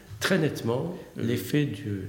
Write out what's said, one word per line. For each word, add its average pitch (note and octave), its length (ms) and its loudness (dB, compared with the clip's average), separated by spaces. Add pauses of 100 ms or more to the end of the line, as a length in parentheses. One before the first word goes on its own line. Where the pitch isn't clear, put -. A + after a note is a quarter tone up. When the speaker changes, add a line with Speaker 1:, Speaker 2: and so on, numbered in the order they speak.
(200)
Speaker 1:
très - 180 4
nettement D3+ 580 0 (220)
Speaker 2:
Mm. - 40 -4
Speaker 1:
l'effet B2 440 2
du, G#2 440 -4